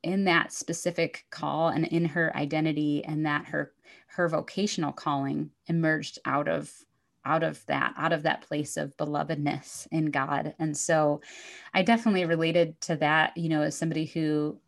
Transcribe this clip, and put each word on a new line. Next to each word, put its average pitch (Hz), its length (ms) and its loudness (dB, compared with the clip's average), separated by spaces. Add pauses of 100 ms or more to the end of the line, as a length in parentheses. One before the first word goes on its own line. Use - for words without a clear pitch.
in 190 220 0
that 170 280 4
specific - 760 -4
call 151 380 0
and 160 180 0
in 170 200 2
her 160 300 0
identity, 151 680 0
and 156 200 -2
that 147 220 -2
her, 147 260 -4 (360)
her 175 200 0
vocational 160 640 -2
calling 143 600 -2 (160)
emerged 160 560 0
out 139 240 0
of, 147 240 -2 (520)
out 160 200 2
of 151 220 -6
that, 135 300 0
out 165 160 0
of 156 120 0
that - 180 0
place 147 340 -6
of 147 200 -6
belovedness 147 960 -4
in 160 140 0
God. 143 520 -2
And 156 180 -2
so 151 440 2 (520)
I 190 100 2
definitely 214 420 4
related 165 580 2
to 165 140 -2
that, 156 400 4
you 165 120 -2
know, 151 140 2
as 151 160 -2
somebody 156 280 0
who 151 600 0